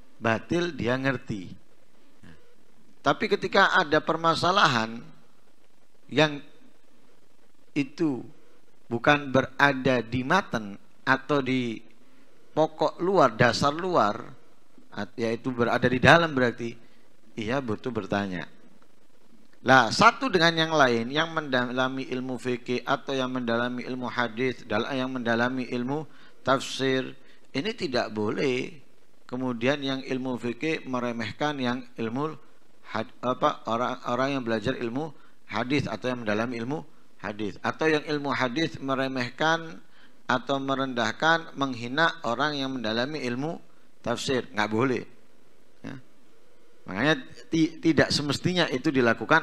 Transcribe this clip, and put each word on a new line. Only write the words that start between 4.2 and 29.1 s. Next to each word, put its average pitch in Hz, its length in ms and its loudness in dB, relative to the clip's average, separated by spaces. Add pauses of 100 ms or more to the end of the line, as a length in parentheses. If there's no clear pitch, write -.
yang 147 320 4 (1400)
itu 139 480 0 (640)
bukan 143 420 4
berada 131 720 6
di 117 240 -2
matan 123 560 0 (240)
atau 135 400 2
di 127 340 0 (800)
pokok 156 480 2
luar, 165 320 8
dasar 123 400 6
luar, 156 400 4 (800)
at-, 104 240 -6
yaitu 113 340 -2
berada 120 320 2
di 127 140 4
dalam, 160 320 8
berarti 120 420 0 (640)
ia 117 240 -2
butuh 120 320 -4
bertanya. 101 560 -2 (1120)
Lah, 120 320 8
satu 233 400 6
dengan 165 240 6
yang 160 180 2
lain, 123 380 6
yang 160 240 0
mendalami 131 720 0
ilmu 127 320 -4
fikih 123 480 -2
atau 139 240 0
yang 131 160 0
mendalami 123 560 0
ilmu 127 260 -6
hadis, 117 540 -2
dal-, 110 320 0
yang 131 160 -2
mendalami 123 580 0
ilmu 131 380 -4 (340)
tafsir, 131 720 0 (380)
ini 175 240 -2
tidak 123 400 0
boleh. 123 560 0 (560)